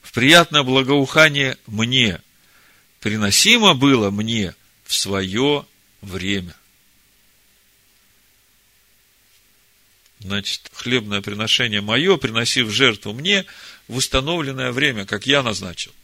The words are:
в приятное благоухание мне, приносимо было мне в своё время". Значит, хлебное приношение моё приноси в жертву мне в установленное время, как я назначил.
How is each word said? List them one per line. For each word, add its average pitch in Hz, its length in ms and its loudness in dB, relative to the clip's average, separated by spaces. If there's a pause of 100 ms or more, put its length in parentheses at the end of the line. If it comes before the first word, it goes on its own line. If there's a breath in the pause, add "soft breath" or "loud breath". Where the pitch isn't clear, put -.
в - 100 -20
приятное 151 520 4
благоухание 139 1000 2
мне, 113 540 0 (800 soft breath)
приносимо 156 760 4
было 123 360 4
мне 104 440 -4 (300)
в - 100 -8
своё 98 720 -2 (360)
время". 92 540 -6 (3750)
Значит, 98 540 -8
хлебное 104 480 -4
приношение 107 600 -2
моё 135 340 2
приноси 117 460 -2
в 110 80 -2
жертву 107 420 0
мне 180 320 -2 (440 loud breath)
в 113 80 -12
установленное 135 760 -4
время, 120 360 -2
как 104 180 -6
я 139 160 2
назначил. 98 500 -8 (120)